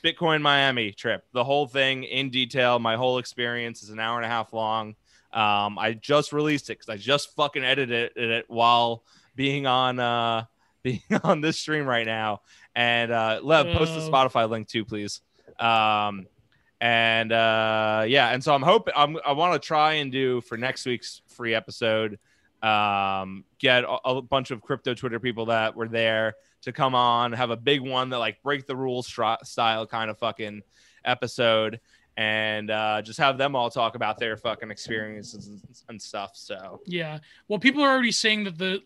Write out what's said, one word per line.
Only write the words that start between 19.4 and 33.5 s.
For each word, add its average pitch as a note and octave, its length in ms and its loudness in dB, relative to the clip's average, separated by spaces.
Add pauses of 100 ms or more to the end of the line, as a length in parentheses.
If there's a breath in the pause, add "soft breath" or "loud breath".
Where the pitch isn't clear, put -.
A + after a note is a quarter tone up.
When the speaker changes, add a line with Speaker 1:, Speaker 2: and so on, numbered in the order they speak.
Speaker 1:
try D#3 360 2
and C#3+ 180 -2
do B2+ 300 0
for - 160 -12
next B2+ 280 -4
week's - 420 -4
free A2+ 280 -4
episode, A2 640 -2 (420)
um, G2 840 0 (140)
get B2 260 4
a, A#2+ 220 -4
a C3 160 -2
bunch C3 300 -2
of A2+ 100 -8
crypto B2+ 320 -4
Twitter A#2 260 -6
people A2+ 280 -4
that A2+ 280 0
were A2+ 120 -6
there A2 480 0 (260 soft breath)
to B2+ 100 -10
come C3 220 0
on, A#2+ 400 2
have A#2 160 -2
a A#2 80 -2
big C#3 240 0
one B2+ 280 -2
that, B2 100 -4
like, A2 240 -4
break C#3 240 -4
the C3+ 80 -6
rules B2+ 340 -4
stri-, A2+ 360 -2
style A2+ 420 0
kind A2+ 240 -4
of - 80 -12
fucking G#2 420 -6 (440 soft breath)
episode, A2+ 760 0 (380 soft breath)
and, G#2+ 520 -2
uh, G#2+ 320 0
just A2 180 -14
have C3+ 180 2
them C#3 180 0